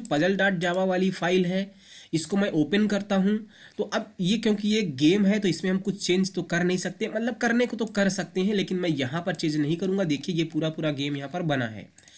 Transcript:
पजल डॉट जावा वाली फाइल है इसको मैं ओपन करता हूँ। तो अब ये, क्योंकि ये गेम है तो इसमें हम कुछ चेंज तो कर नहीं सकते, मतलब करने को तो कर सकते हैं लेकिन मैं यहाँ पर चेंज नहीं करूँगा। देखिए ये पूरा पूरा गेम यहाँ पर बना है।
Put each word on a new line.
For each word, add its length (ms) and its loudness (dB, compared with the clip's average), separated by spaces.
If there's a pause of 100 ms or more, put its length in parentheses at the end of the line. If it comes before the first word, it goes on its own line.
(100)
पजल 260 2
डॉट 240 2
जावा 240 0
वाली 280 2
फाइल 340 2
है 240 -2 (440)
इसको 220 -2
मैं 160 2
ओपन 340 2
करता 300 0
हूँ। 220 2 (400)
तो 60 -2
अब 360 -6
ये, 180 2
क्योंकि 300 0
ये 140 2
गेम 440 4
है 120 4
तो 100 0
इसमें 220 0
हम 100 2
कुछ 260 -4
चेंज 280 2
तो 100 -2
कर 200 0
नहीं 140 2
सकते, 300 -4
मतलब 280 -2
करने 300 2
को 100 -4
तो 100 -2
कर 240 2
सकते 300 -2
हैं 140 2
लेकिन 240 0
मैं 120 -2
यहाँ 360 -2
पर 80 -2
चेंज 220 -2
नहीं 200 0
करूँगा। 300 0
देखिए 300 -2
ये 100 0
पूरा 240 -2
पूरा 220 -2
गेम 240 -4
यहाँ 160 -8
पर 120 -4
बना 220 0
है। 220 -12 (300)